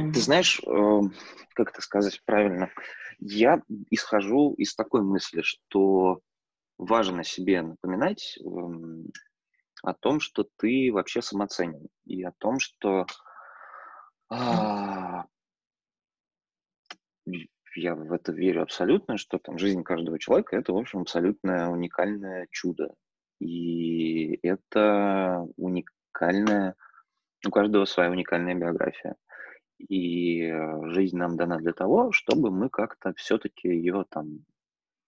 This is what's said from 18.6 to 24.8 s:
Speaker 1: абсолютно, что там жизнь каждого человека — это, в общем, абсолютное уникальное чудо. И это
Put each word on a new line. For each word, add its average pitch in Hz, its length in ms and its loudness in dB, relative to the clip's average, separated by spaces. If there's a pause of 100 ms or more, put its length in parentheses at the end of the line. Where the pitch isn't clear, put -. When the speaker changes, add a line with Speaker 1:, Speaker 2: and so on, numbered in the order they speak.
Speaker 1:
абсолютно, 110 540 0
что - 220 -6
там - 200 -10
жизнь 95 240 0
каждого 82 360 -4
человека — 156 380 0
это, 101 160 -2
в 92 40 0
общем, 104 240 -4
абсолютное 87 680 0
уникальное 92 840 -4
чудо. 80 420 -4 (460)
И 82 1040 -2
это 98 1040 2 (100)